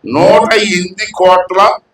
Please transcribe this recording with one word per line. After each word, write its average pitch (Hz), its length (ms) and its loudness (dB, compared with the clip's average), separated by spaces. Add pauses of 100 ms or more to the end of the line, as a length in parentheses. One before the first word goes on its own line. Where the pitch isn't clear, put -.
నూట 208 480 2
ఎనిమిది 196 600 -4
కోట్ల 185 680 0 (140)